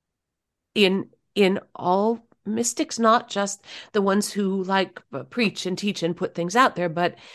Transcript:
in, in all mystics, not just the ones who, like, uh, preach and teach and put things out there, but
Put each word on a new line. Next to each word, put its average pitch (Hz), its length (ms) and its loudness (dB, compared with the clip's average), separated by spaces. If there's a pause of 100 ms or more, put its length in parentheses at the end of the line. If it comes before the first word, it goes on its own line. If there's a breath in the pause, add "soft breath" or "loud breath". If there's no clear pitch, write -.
(760)
in, 190 340 2 (240)
in 196 260 4 (140)
all 208 540 0 (180)
mystics, 233 540 -4
not 226 280 4
just - 380 -6 (280 loud breath)
the 214 80 2
ones 196 300 2
who, 196 320 -2
like, 190 380 -2 (100)
uh, 131 120 -8
preach 208 420 -4
and 185 120 -4
teach 202 260 -4
and 165 120 -2
put - 200 -6
things 175 200 -4
out 254 200 4
there, 175 140 -2
but 170 280 -2 (180 loud breath)